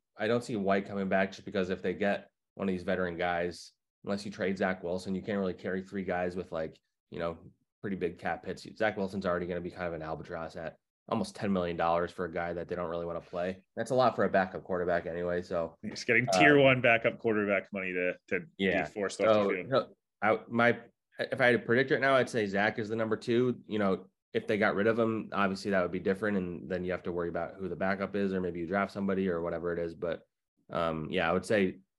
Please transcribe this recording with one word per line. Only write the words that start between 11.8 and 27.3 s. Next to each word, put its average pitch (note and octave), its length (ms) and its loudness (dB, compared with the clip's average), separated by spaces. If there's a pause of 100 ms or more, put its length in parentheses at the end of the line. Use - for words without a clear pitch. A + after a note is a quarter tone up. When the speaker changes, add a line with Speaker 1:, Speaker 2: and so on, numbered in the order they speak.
Speaker 1:
for F2+ 140 -6
a E2 60 -8
guy E2+ 200 -4
that E2 160 -6
they A2 60 -4
don't F2 160 -4
really E2+ 160 -4
wanna E2+ 160 -6
play. F#2 340 -6 (180)
That's A2+ 160 -6
a C3 40 2
lot B2+ 220 6
for A2 80 2
a F#2+ 40 2
backup F#2 360 2
quarterback F2 420 0
anyway. F2 360 -2
So E2+ 400 -4
Speaker 2:
he's - 220 -10
getting A#2+ 300 4
tier D3 240 8
Speaker 1:
um, C#3 60 8
Speaker 2:
one C3 180 6
backup A#2 360 4
quarterback G2+ 540 2
money F#2+ 220 -4
to, F2+ 180 0 (160)
to F#2 120 -2 (180)
Speaker 1:
Yeah. F2+ 260 4
Speaker 2:
be D2+ 60 -4
forced G2 320 -4
off G2 60 6
Speaker 1:
So, G#2+ 200 6
Speaker 2:
the G2 60 2
field. F#2 160 -4
Speaker 1:
he'll, C3 180 2 (320)
I, A2 180 4 (100)
my, A#2 280 4 (420)
if B2 220 -4
I C3 60 6
had B2 60 8
to A#2 80 4
predict B2+ 300 2
right C#3+ 120 4
now, C3+ 140 6
I'd B2 120 4
say A#2 180 0
Zach G2+ 320 0
is G#2+ 120 -6
the A2+ 60 -2
number A2 200 0
two. A#2+ 400 2 (100)
You G#2 120 -4
know, F#2+ 220 2 (340)
if A2+ 120 -2
they A2 120 2
got G2+ 160 4
rid G2+ 120 2
of A2+ 120 4
him, A2+ 340 0
obviously F#2+ 380 0
that G2 100 4
would F2 100 0
be F#2 100 -4
different. G2+ 360 0
And F2 340 -4
then F2+ 140 -2
you F2+ 80 -2
have F2 120 -6
to F#2 80 -4
worry E2+ 180 -2